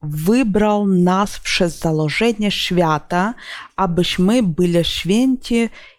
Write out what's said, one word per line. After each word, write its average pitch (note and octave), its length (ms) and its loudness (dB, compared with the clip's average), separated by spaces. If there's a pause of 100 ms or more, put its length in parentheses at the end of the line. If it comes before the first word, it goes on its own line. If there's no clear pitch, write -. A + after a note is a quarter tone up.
wybrał G#3 840 0
nas F#3 520 2
przez - 400 -2
założenie F#3 720 0
świata, F3 840 -2 (420)
abyśmy F#3 680 0
byli E3+ 420 0
święci A#3 840 0 (300)